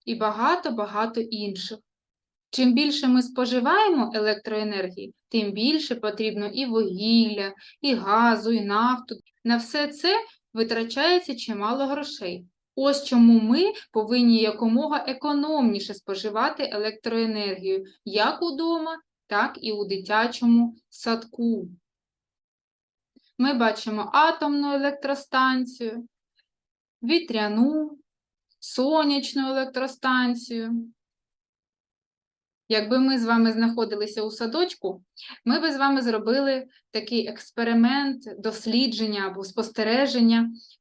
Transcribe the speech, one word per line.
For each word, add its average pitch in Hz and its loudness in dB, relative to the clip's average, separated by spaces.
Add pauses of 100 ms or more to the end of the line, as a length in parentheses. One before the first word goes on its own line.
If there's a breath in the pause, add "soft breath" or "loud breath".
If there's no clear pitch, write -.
і 233 -4
багато-багато 226 -2
інших. 208 -8 (680)
Чим 254 4
більше 294 0
ми 247 6
споживаємо 254 2
електроенергії, 208 -4 (160)
тим 208 0
більше 254 0
потрібно 214 -4
і 254 -6
вугілля, 208 0 (280 loud breath)
і 277 0
газу, 214 2
і 220 2
нафту. 226 -2 (280)
На 233 2
все 294 -2
це 392 -2 (280 loud breath)
витрачається 233 0
чимало 226 -4
грошей. 226 -8 (300)
Ось 277 2
чому 233 8
ми 311 2 (180 loud breath)
повинні 226 4
якомога 233 0
економніше 269 0
споживати 214 -4
електроенергію, 208 -4 (220 loud breath)
як 214 0
удома, 330 -4 (260)
так 214 -2
і 214 -6
у 208 -4
дитячому 233 2 (140)
садку. 226 -4 (1700 soft breath)
Ми 269 2
бачимо 214 0
атомну 294 2
електростанцію, 262 -2 (960)
вітряну, 277 0 (600)
сонячну 277 0
електростанцію. 247 -2 (1800)
Якби 220 2
ми 262 2
з 226 0
вами 226 4
знаходилися 220 -2
у 214 -4
садочку, 240 -4 (420 loud breath)
ми 277 2
би 311 0
з 277 -4
вами 277 2
зробили 247 0 (240 soft breath)
такий 220 -4
експеримент, 240 0 (160)
дослідження 220 -2
або 190 -10
спостереження 233 2 (300 loud breath)